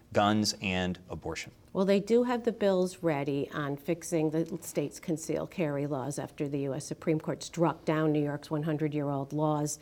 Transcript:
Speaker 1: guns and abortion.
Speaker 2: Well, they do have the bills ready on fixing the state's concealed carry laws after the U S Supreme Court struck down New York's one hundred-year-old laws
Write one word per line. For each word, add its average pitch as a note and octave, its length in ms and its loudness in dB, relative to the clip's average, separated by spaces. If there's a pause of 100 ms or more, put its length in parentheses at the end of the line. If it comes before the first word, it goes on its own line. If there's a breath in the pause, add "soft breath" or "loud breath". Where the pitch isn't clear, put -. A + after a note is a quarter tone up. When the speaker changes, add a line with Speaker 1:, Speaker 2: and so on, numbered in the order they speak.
(140)
Speaker 1:
guns G#2+ 480 4
and F#2 380 0 (100)
abortion. E2 420 -8 (220)
Speaker 2:
Well, F#3 120 2
they G3+ 140 4
do A3+ 240 4
have A#3+ 200 -2
the A3 100 0
bills F#3 500 2
ready C#3+ 500 0
on C#3+ 240 -4
fixing D#3+ 540 0
the E3 160 0 (140)
state's - 380 -4
concealed D3+ 520 -4
carry D3 340 -2
laws C#3 320 -4
after C#3+ 300 -6
the C#3+ 140 -2
U C#3 120 -2
S D3 120 -6
Supreme D#3 340 0
Court C#3+ 240 -4
struck - 420 0
down D#3 260 4
New D3+ 120 4
York's C#3+ 260 -4
one D3+ 140 0
hundred-year-old C#3+ 680 0
laws D3+ 500 0